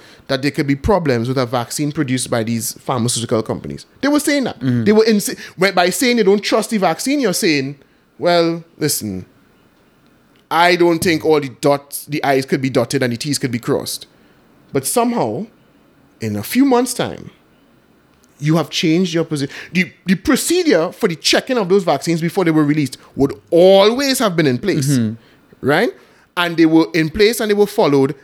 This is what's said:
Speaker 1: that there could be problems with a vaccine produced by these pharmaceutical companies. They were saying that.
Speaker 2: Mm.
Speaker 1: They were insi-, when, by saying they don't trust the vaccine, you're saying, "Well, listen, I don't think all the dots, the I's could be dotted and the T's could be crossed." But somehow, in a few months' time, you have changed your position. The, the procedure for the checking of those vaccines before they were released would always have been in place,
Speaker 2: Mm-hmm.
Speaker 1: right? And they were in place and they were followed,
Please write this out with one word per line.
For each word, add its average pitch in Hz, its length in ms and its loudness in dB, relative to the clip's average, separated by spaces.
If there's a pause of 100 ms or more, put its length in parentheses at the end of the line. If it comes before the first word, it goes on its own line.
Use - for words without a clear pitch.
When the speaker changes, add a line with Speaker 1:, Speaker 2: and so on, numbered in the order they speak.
(280)
Speaker 1:
that 131 160 -2
there 143 80 0
could 147 160 -4
be 139 80 0
problems 139 520 0
with 131 120 -2
a 127 80 0
vaccine 127 440 -4
produced 127 380 -4
by 117 140 -2
these 113 300 -4
pharmaceutical 117 680 -2
companies. 73 460 -10 (140)
They 277 80 0
were 294 100 0
saying 285 240 -2
that. - 160 -8
Speaker 2:
Mm. 123 260 -2
Speaker 1:
They 208 60 4
were 214 140 6
insi-, 214 340 0 (160)
when, 185 180 0
by 180 160 2
saying 240 280 0
they 220 60 2
don't 202 200 2
trust 226 260 0
the 226 80 -2
vaccine, 190 420 0
you're 202 140 0
saying, 147 460 -2 (400)
"Well, 170 440 0 (140)
listen, 104 480 -4 (1300)
I 175 240 4
don't 170 280 2
think 160 220 -2
all 156 160 4
the 135 80 -8
dots, 143 560 -4
the 147 180 -6
I's 135 220 0
could 147 160 -2
be 131 80 -2
dotted 127 340 -2
and 120 80 -2
the 117 60 -4
T's 143 220 -6
could 131 120 -4
be 117 80 -4
crossed." - 460 -6 (680)
But - 140 -4
somehow, 220 640 -2 (720)
in 107 140 -4
a 101 80 -6
few 254 220 0
months' 247 280 0
time, 71 380 -8 (1080)
you 151 180 0
have 156 120 -2
changed 170 440 0
your 165 100 0
position. 143 300 -6 (200)
The, 175 180 -2 (140)
the 190 100 0
procedure 254 760 0
for - 160 -2
the 165 80 -4
checking - 420 -2
of 190 120 -2
those 196 140 4
vaccines 165 380 -2
before 175 240 -2
they 165 60 4
were 156 120 4
released 147 340 0 (180)
would 139 180 0 (180)
always 208 680 4
have 202 160 0
been 160 120 2
in 123 120 0
place, 151 280 -2 (100)
Speaker 2:
Mm-hmm. 110 160 0 (480)
Speaker 1:
right? 165 280 2 (460)
And 175 200 -2
they 165 120 6
were 160 260 4
in 160 160 0
place 214 300 2
and 220 100 -2
they 208 60 0
were 202 100 4
followed, 143 480 2 (100)